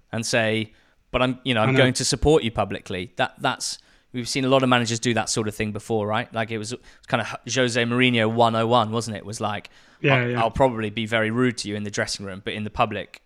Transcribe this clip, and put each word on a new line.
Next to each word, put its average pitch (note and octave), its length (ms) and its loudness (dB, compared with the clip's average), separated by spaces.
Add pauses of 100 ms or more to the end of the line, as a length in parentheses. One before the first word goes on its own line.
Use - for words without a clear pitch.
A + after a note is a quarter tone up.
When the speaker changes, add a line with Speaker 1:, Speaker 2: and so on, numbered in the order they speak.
(100)
Speaker 1:
and A2+ 160 -6
say, A2 460 0 (400)
"But A#2+ 100 2
I'm, B2+ 220 0
you C3 100 0
know, G#2+ 80 4
I'm A2 60 4
Speaker 2:
I C3 40 2
know. C3 60 2
Speaker 1:
going B2+ 160 4
to C3 100 -4
support D3 380 2
you A2 80 -2
publicly"? G2 680 -6
That, - 220 -2
that's, - 400 -4 (340)
we've A#2+ 160 -8
seen C3+ 160 -2
a B2+ 40 2
lot C3 140 6
of B2+ 60 2
managers A#2 300 2
do A#2+ 160 0
that A2 140 -2
sort A2 180 -2
of G#2 80 -6
thing G#2+ 160 -4
before, G#2 360 -4
right? A2 280 -2
Like, A2+ 160 -4
it A2+ 80 -4
was, G#2+ 140 -8
it - 80 -10
was - 260 -20
kind A#2+ 140 0
of - 340 -8
Jose B2 300 2
Mourinho A#2+ 480 2
one A#2 240 4
oh A2+ 100 2
one, A2+ 240 4
wasn't A2+ 260 -4
it? - 40 -8
It - 60 -14
was G#2+ 140 -10
like, G#2 300 -6 (300)
Speaker 2:
Yeah, C#3 160 4
Speaker 1:
"I'll, A#2+ 140 0
Speaker 2:
yeah. A#2+ 100 -2
Speaker 1:
I'll A2+ 100 2
probably A2+ 400 2
be A2 160 -4
very A2 240 2
rude A#2+ 280 0
to G#2 100 -8
you G#2 80 -4
in G#2 60 -6
the G#2 80 -6
dressing G#2 360 -4
room, F#2+ 180 -12
but A#2 100 -6
in G#2+ 100 -6
the G#2+ 60 -8
public, G#2+ 560 -4